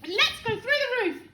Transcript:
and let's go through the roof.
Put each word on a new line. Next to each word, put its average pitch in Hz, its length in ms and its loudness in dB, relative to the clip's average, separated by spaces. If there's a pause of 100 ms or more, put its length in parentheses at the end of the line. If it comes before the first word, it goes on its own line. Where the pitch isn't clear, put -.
and 311 100 -10
let's 587 300 2
go 453 120 0
through 427 60 -4
the 494 500 0
roof. 277 120 -8 (120)